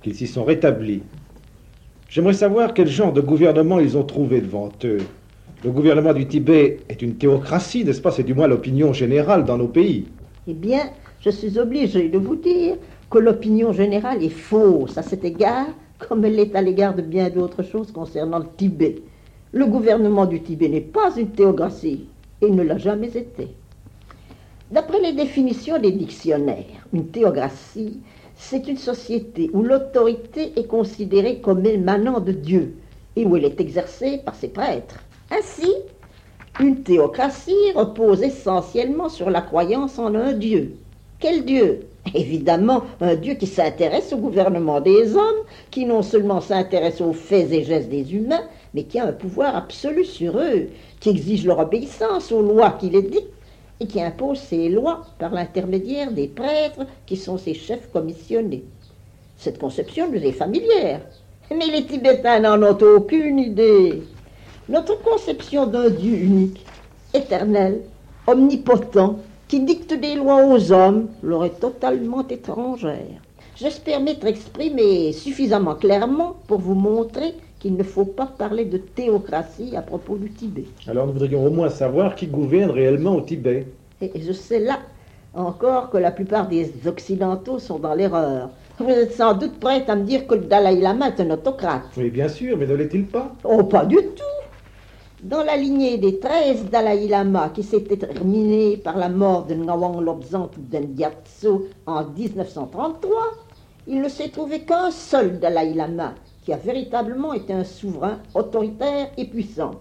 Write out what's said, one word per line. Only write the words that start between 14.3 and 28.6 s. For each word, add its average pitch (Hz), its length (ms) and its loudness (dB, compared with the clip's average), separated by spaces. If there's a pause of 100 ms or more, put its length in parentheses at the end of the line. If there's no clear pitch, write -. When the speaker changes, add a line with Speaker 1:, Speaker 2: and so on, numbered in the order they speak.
Speaker 2:
à 160 60 -6
cet - 200 -6
égard, 214 440 0 (320)
comme 220 260 0
elle 214 120 2
l'est 208 180 2
à 190 80 2
l'égard 185 320 2
de 175 80 -4
bien 180 260 0
d'autres 180 320 -4
choses 214 300 -8
concernant 165 480 -6
le 156 80 -10 (100)
Tibet. 160 380 0 (560)
Le 269 140 0
gouvernement 214 640 2
du 165 160 -4
Tibet 160 260 0
n'est 147 100 0
pas 403 380 -2
une 214 140 -2
théocratie, 165 720 0 (340)
et 208 120 4
ne 185 100 4
l'a 160 160 0
jamais 208 300 -2
été. 233 400 -10 (1200)
D'après 311 320 0
les 339 120 0
définitions 277 680 -2
des 208 120 4
dictionnaires, 156 1000 -4
une 160 140 -2
théocratie, 202 880 -2 (380)
c'est 269 320 -8